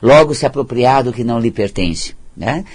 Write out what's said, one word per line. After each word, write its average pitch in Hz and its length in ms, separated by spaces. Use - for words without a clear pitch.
logo 147 320
se 143 100
apropriar 131 600
do 120 80
que 117 100
não 117 160
lhe 113 140
pertence, 95 640
né? 127 280